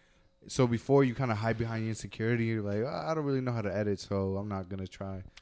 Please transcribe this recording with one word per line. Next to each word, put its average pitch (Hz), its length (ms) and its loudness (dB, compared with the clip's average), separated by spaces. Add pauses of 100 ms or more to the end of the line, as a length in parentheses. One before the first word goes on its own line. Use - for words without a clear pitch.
(480)
So - 180 4
before 135 380 4
you 123 100 2
kinda 120 220 0
hide 113 240 0
behind 113 240 -2
your 110 80 -2
insecurity, 113 540 0
you're 113 180 0
like, 101 220 0
"Ah, 156 260 -4
I - 20 -2
don't 156 100 -2
really 139 160 2
know 127 120 -2
how 117 100 -2
to 98 120 -2
edit, 104 260 0
so 98 380 0
I'm 104 120 -4
not 95 180 -4
gonna 95 200 -6
try." 95 340 -8 (200)